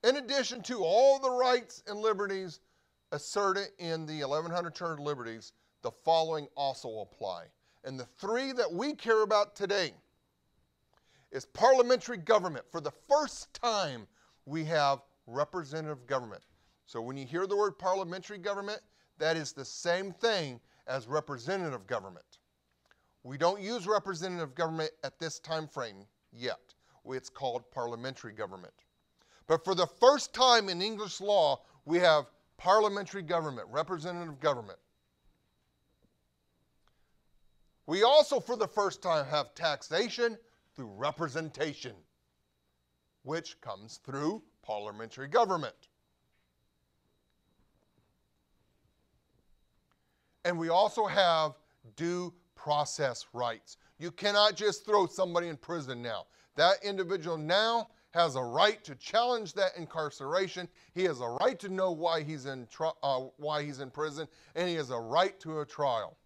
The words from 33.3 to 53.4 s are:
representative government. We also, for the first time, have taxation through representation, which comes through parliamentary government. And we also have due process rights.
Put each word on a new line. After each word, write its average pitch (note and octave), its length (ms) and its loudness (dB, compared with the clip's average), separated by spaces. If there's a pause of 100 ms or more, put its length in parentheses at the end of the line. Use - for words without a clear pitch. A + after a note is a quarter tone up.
representative E3 720 -6
government. A#2+ 400 -2 (3000)
We F#3 180 2
also, C#4+ 360 8
for A#3+ 180 -4
the G#3 100 0
first G3+ 340 0
time, D#3+ 240 2
have C#3+ 300 -2
taxation G#3 840 -2 (380)
through A#2 200 -12
representation, D3 1000 -6 (1300)
which D#3+ 380 -8
comes G#2 440 -14
through D3+ 380 -4 (180)
parliamentary A2 680 -8
government. F3+ 580 0 (4000)
And F3 140 2
we E3 120 -2
also G#3 380 4
have E3 460 4 (420)
due F3 380 -4 (220)
process D3 760 -2
rights. A#2 460 -6 (200)